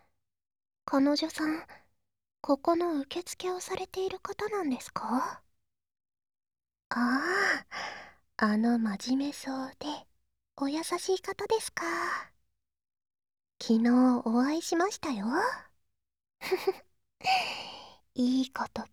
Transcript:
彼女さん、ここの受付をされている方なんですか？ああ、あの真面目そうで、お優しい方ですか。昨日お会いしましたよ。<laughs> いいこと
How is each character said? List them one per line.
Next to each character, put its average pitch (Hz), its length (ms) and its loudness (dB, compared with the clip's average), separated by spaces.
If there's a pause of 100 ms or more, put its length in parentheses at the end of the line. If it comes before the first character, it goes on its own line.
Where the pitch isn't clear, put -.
(840)
彼 277 300 4
女 311 140 -2
さ 311 160 -4
ん、 311 220 -2 (720)
こ 277 160 2
こ 339 180 2
の 339 260 0
受 349 200 -6
付 - 300 -6
を 359 100 -6
さ 381 140 -6
れ 370 100 -6
て 381 200 -6
い 381 40 -2
る 370 100 -8
方 415 300 -6
な 403 140 -2
ん 302 80 0
で 247 100 -2
す - 100 -14
か？ - 520 -2 (1500)
あ 294 760 0 (720)
あ、 - 80 2
あ 214 120 4
の 233 200 4
真 226 380 0
面 277 140 0
目 285 40 -6
そ - 180 -10
う 262 280 -6
で、 294 80 -8 (720)
お 277 120 -2
優 311 140 -2
し 359 320 0
い - 60 -2
方 392 260 -6
で 440 120 4
す - 120 -8
か。 - 120 -4 (1800)
昨 226 220 4
日 240 80 4 (360)
お 233 180 4
会 302 160 2
い - 20 0
し - 140 -2
ま 359 160 2
し - 80 -10
た 311 120 -2
よ。 202 140 -2 (1120)
<laughs> - 460 -2 (1300)
い 254 300 2
い 254 100 -4
こ - 180 -4
と 220 220 -6